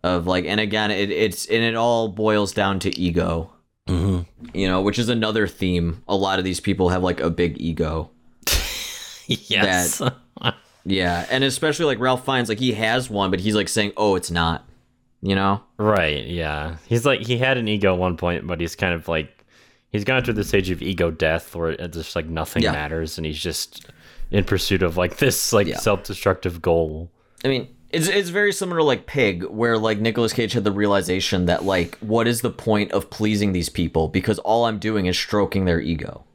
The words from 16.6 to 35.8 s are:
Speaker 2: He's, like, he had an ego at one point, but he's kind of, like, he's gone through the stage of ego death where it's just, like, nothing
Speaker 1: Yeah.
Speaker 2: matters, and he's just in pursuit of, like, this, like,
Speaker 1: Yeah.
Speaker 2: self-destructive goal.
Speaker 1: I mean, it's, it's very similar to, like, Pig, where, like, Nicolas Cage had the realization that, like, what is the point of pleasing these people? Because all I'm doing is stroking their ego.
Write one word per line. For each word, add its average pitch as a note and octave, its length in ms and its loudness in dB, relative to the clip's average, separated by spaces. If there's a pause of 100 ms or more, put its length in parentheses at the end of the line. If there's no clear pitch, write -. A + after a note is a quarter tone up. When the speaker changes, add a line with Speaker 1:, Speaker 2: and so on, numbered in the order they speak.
Speaker 2:
He's, A#2 180 0
like, C#3 220 2
he A#2+ 100 0
had C3 200 2
an A2+ 100 -2
ego G2+ 260 2
at F2+ 60 0
one F2+ 180 0
point, F2 300 -2
but E2+ 120 -4
he's E2 160 -4
kind F#2 160 0
of, E2 160 -4
like, D#2+ 380 -4 (460)
he's G#2+ 120 -2
gone B2+ 200 2
through A#2+ 100 0
the G#2 100 0
stage F#2+ 280 0
of E2 100 -2
ego E2+ 300 0
death D#2+ 440 -2
where E2 160 -2
it's E2 240 -8
just, D#2+ 200 -10
like, D#2+ 100 -2
nothing D#2+ 380 -2
Speaker 1:
Yeah. G2+ 80 2
Speaker 2:
matters, D#2 480 -4
and D#2+ 80 -6
he's D2+ 100 -6
just - 480 -8 (460)
in G2+ 140 2
pursuit F#2 360 0
of, E2+ 160 0
like, F2+ 200 0
this, - 360 0
like, G2+ 140 4
Speaker 1:
Yeah. - 100 -4
Speaker 2:
self-destructive F#2+ 840 -2
goal. E2 520 0 (340)
Speaker 1:
I C3 40 2
mean, B2+ 180 -2 (240)
it's, D#3 160 0
it's F#3+ 220 0
very G3+ 220 2
similar F3 280 -2
to, D#3+ 40 4
like, C3+ 220 2
Pig, G2+ 380 0
where, A2+ 340 0
like, A2 220 2
Nicolas A2+ 340 2
Cage A2+ 200 0
had A#2+ 100 0
the G#2 80 2
realization F#2+ 720 2
that, F2 200 2
like, F#2 340 0
what A2+ 280 0
is A#2 140 0
the B2 80 0
point G#2 440 0
of G2 180 -2
pleasing G#2+ 420 2
these F2 160 -2
people? D#2+ 380 0
Because F#2+ 320 0
all A#2 260 2
I'm A2 140 -2
doing G#2 260 0
is F2+ 140 2
stroking G2 460 0
their E2+ 140 4
ego. - 440 -4 (120)